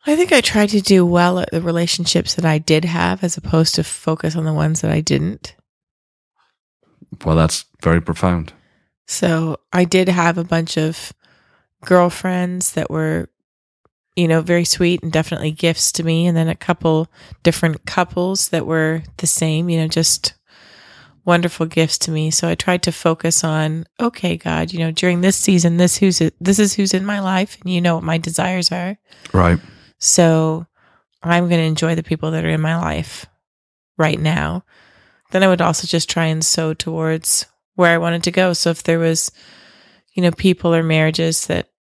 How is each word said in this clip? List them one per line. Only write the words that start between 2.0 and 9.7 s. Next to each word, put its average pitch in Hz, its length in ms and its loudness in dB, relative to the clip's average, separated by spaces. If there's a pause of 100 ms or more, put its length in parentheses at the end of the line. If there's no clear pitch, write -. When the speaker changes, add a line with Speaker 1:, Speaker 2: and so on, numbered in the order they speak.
Speaker 1:
that 170 100 -4
I 156 140 2
did 160 260 2
have 175 400 -2
as 170 100 -4
opposed - 400 0
to 165 80 -2
focus 160 540 -6
on 160 80 -4
the 156 80 -2
ones 156 260 0
that 160 120 -2
I 156 100 0
didn't. 156 520 -4 (1700)
Speaker 2:
Well, 80 100 2
that's 80 300 2 (180)
very 85 180 2
profound. 85 520 -2 (540)
Speaker 1:
So 165 520 -2 (140)